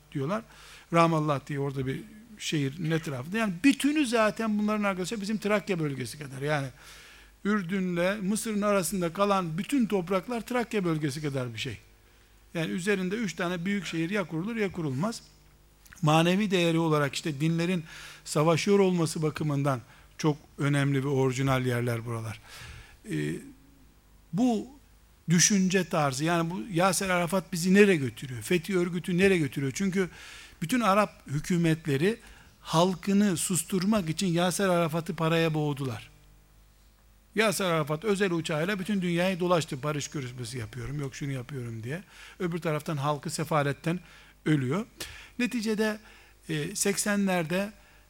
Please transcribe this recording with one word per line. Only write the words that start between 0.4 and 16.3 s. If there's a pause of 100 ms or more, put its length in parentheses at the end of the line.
Ramallah
diye
orada
bir (360)
şehir
etrafında.
Yani (100)
bütünü
zaten
bunların
arkadaşlar
bizim
Trakya
bölgesi
kadar.
Yani (800)
Ürdün'le
Mısır'ın
arasında
kalan
bütün
topraklar
Trakya
bölgesi
kadar
bir
şey. (760)
Yani
üzerinde
üç
tane
büyük
şehir
ya
kurulur
ya
kurulmaz. (800)
Manevi